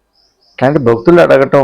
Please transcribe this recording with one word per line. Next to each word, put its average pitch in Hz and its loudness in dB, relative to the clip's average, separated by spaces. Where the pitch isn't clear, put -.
కానీ 143 -2
భక్తులు 120 0
అడగటం 139 0